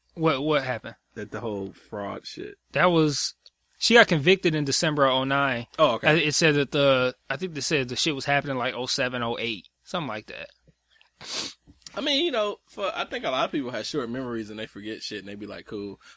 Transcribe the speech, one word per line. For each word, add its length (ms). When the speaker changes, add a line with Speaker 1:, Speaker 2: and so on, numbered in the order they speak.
Speaker 1:
what, 280
what 220
happened? 320
Speaker 2:
That 160
the 100
whole 320
fraud 540
shit. 300
Speaker 1:
That 200
was, 420
she 160
got 120
convicted 480
in 120
December 400
of 80
oh 100
nine. 420
Speaker 2:
Oh, 160
okay. 140
Speaker 1:
I, 60
it 200
said 220
that 160
the, 420
I 60
think 180
they 80
said 260
the 80
shit 180
was 120
happening, 320
like, 160
oh 120
seven, 360
oh 180
eight, 280
something 260
like 180
that. 240
Speaker 2:
I 40
mean, 240
you 80
know, 240
for, 240
I 120
think 200
a 60
lot 140
of 80
people 180
have 160
short 240
memories 400
and 80
they 80
forget 340
shit 200
and 80
they 80
be 100
like, 180
"Cool." 360